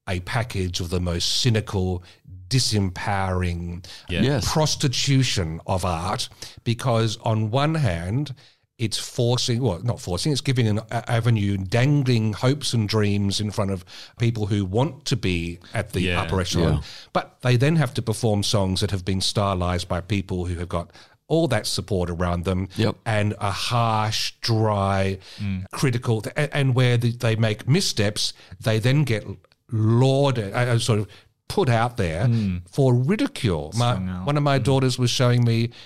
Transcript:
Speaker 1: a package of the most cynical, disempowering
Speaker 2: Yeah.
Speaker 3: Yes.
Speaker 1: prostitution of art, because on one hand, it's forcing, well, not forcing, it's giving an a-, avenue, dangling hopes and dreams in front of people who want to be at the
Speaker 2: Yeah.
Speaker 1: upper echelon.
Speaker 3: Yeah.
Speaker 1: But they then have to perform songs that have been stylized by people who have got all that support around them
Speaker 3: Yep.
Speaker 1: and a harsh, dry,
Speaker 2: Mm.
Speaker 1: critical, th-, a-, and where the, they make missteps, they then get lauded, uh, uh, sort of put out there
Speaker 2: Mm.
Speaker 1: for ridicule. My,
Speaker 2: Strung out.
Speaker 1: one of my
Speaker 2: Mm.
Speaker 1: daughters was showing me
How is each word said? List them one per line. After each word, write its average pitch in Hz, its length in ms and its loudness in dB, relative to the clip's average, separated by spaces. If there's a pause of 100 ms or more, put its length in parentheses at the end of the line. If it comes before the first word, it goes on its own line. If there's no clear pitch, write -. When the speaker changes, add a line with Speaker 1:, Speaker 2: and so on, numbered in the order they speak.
Speaker 1:
a 90 120 -4
package 92 600 -4
of 85 100 -6
the 90 100 -2
most 87 400 -2
cynical, 95 640 0 (460)
disempowering 92 1400 -2 (240)
Speaker 2:
Yeah. 85 140 0
Speaker 3:
Yes. 127 300 0
Speaker 1:
prostitution 131 1120 0
of 95 180 0
art, 92 440 -2 (360)
because 117 580 0
on 110 280 0
one 143 260 2
hand, 113 580 -2 (440)
it's 110 200 -4
forcing, 120 640 0
well, 90 200 0
not 98 180 -2
forcing, 90 320 -2
it's 123 100 -2
giving 123 260 2
an 104 120 0 (100)
a-, 117 200 -4
avenue, 110 460 2
dangling 117 760 2
hopes 135 400 0
and 107 140 2
dreams 101 520 2
in 107 100 -2
front 98 200 -2
of 90 140 -6 (340)
people 117 280 0
who 101 200 0
want 131 400 -2
to 127 100 0
be 87 420 -2 (140)
at 107 200 -6
the 92 100 -2
Speaker 2:
Yeah. 90 200 0
Speaker 1:
upper 95 180 -2
echelon. 82 340 0
Speaker 3:
Yeah. 73 60 0 (340)
Speaker 1:
But - 260 -4
they 123 160 2
then 143 200 4
have 139 180 0
to 110 80 -4
perform 107 400 0
songs 95 380 0
that 98 100 0
have 92 140 -4
been 95 180 -2
stylized 90 680 0
by 87 140 -4
people 92 440 -4
who 90 100 -4
have 85 120 -8
got 85 220 -6 (360)
all 165 220 0
that 110 180 -2
support 90 440 -2
around 87 340 -2
them 92 320 -2
Speaker 3:
Yep. 107 200 0 (100)
Speaker 1:
and 104 340 0
a 104 100 -2
harsh, 110 920 -2
dry, 98 760 2 (220)
Speaker 2:
Mm. 95 320 -4
Speaker 1:
critical, 117 480 0
th-, - 160 -10
a-, 147 180 -2
and 135 200 2
where 123 240 4
the, 120 140 2
they 117 220 0
make 107 320 0
missteps, 123 680 0 (280)
they 110 180 0
then 135 260 4
get 107 220 -2 (460)
lauded, 117 800 4
uh, 113 60 -8
uh, 120 200 2
sort 107 220 2
of 104 80 -4 (400)
put 185 220 0
out 117 260 2
there 90 300 0
Speaker 2:
Mm. 104 340 0 (100)
Speaker 1:
for 131 240 4
ridicule. 123 800 0
My, 120 200 2
Speaker 2:
Strung 92 160 -4
out. 92 160 -6
Speaker 1:
one 143 100 2
of 147 60 2
my 139 160 2
Speaker 2:
Mm. 131 60 0
Speaker 1:
daughters 131 340 2
was 123 120 2
showing 123 340 4
me 117 260 2 (160)